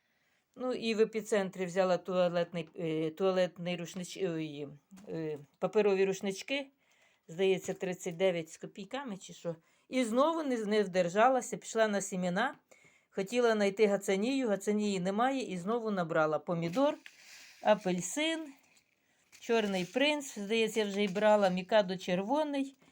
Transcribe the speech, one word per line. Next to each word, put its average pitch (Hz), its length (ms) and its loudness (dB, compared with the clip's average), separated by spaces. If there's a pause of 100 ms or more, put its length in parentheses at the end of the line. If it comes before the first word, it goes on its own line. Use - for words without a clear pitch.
(560)
Ну, 254 180 -4
і 226 220 -2
в 202 40 2
епіцентрі 214 640 0
взяла 185 320 2
туалетний, 175 800 -2
е, 160 360 -2
туалетний 180 680 0
рушнич-, 175 560 -6
ой, 147 340 -6 (400)
е, 160 320 -6 (200)
паперові 196 460 4
рушнички. 202 640 -4 (560)
Здається, 185 460 0
тридцять 180 440 -6
дев'ять 170 320 0
з - 80 -20
копійками 208 600 -10
чи - 160 -18
що. 170 220 -8 (340)
І 254 140 0
знову 294 400 2
не, 247 220 -2
не 214 180 2
вдержалася, 190 720 2
пішла 220 300 0
на 202 140 0
сімена. 196 540 -2 (540)
Хотіла 233 440 2
знайти 208 340 4
гацанію, 202 600 0
гацанії 208 520 0
немає. 233 420 0
І 180 160 -6
знову 220 340 -2
набрала 160 480 0
помідор, 180 580 0 (640)
апельсин, 240 920 0 (880)
чорний 202 440 0
принц, 277 540 0
здається, 220 400 0
я 214 60 2
вже 202 180 0
і 208 40 2
брала, 208 420 6
мікадо 185 480 2
червоний, 269 800 -2 (140)